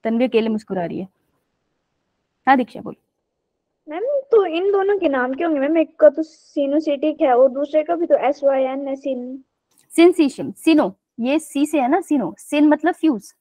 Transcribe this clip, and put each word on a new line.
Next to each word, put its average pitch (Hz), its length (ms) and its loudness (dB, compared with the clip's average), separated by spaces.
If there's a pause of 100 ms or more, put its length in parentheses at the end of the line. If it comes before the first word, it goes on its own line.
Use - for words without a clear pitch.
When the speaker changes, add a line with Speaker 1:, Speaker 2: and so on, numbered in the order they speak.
Speaker 1:
तन्वी 226 200 0
अकेले 226 240 0
मुस्कुरा 196 360 -6
रही - 140 -8
है। 190 100 -10 (1400)
हाँ 269 100 4
दीक्षा - 240 -6
बोल। - 160 -16 (920)
Speaker 2:
मैम, 320 140 -8 (280)
तो 415 160 4
इन 349 260 -2
दोनों 392 260 0
के 339 100 0
नाम 262 260 -2
क्या 339 120 -4
होंगे 302 140 -2
मैम? 302 180 0
एक 320 220 -2
का 302 80 8
तो 294 140 2
cenocytic 294 1000 -4
है 262 120 2
और 262 160 4
दूसरे 285 340 -2
का 339 120 -2
भी 339 100 -4
तो 285 120 2
एस 254 260 -2
वाई 269 200 2
एन 269 240 -6
है, 269 80 -6
सिन। 262 460 -10 (500)
Speaker 1:
Syncytium, 302 640 2
Sino, 302 380 2 (260)
ये 262 180 0
सी 285 280 -4
से 302 140 -2
है 247 100 0
ना, 370 100 2
Sino। 240 400 -2
Sin 294 280 0
मतलब 302 260 0
fuse। 285 460 -2